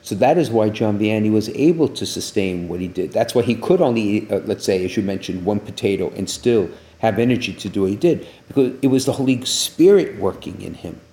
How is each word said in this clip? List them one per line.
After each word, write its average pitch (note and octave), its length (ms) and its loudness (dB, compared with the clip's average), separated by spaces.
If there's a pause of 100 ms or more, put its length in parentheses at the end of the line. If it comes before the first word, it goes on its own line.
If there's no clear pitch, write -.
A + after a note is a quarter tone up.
So - 140 -8
that B2+ 240 4
is C#3 120 0
why A2 200 4
John G#2+ 280 0
Vianney G#2+ 320 2
was G#2+ 200 2
able D#3+ 380 2
to - 180 -6
sustain F2+ 600 -4
what F2 120 -6
he F#2 80 -4
did. E2+ 240 -6
That's A2+ 220 -2
why B2 80 4
he A#2 140 2
could F3+ 260 2
only A#2+ 180 2
eat, G#2 320 0
uh, G2 140 0
let's G2+ 180 -4
say, F#2+ 220 0
as F#2 100 -4
you A2 60 0
mentioned, F#2+ 420 -4
one G#2 160 0
potato F#2+ 560 -2
and G2 140 -6
still A2 400 0 (300)
have A2 180 0
energy A#2+ 340 0
to - 160 -10
do G2 140 -2
what F#2+ 80 2
he G#2 60 -2
did, D#3+ 300 0 (220)
because B2+ 320 2
it C3+ 80 2
was C3 160 2
the B2+ 80 0
Holy B2+ 320 0
Spirit - 760 4
working F#2+ 440 -6
in E2+ 120 -10
him. E2+ 240 -14 (140)